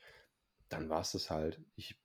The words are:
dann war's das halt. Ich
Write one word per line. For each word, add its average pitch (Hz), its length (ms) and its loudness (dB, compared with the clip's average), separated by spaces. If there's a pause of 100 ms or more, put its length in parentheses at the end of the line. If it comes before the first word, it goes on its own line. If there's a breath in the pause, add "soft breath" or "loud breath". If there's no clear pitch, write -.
(680 soft breath)
dann 80 200 -2
war's 80 220 2
das - 180 0
halt. 80 320 2 (140)
Ich - 300 -12